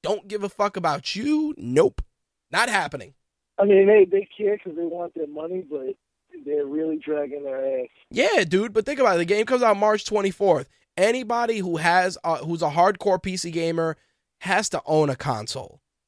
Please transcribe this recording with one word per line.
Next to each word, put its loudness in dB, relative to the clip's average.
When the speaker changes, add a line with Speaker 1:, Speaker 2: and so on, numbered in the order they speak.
Speaker 1:
Don't -4
give -6
a -6
fuck -4
about -4
you? -2
Nope. 0
Not 2
happening." -4
Speaker 2:
I 4
mean, 6
they, 8
they 0
care -2
'cause -12
they -6
want -8
their -8
money, -10
but -8
they're -2
really -4
dragging -6
their -4
ass. -8
Speaker 1:
Yeah, 2
dude, -2
but 0
think -4
about 4
it. 2
The 0
game 0
comes 0
out 4
March 0
twenty-fourth. 0
Anybody 0
who -2
has, 2
uh, 0
who's -4
a 0
hardcore 2
P -6
C -8
gamer -2
has 0
to -6
own 2
a -4
console. -8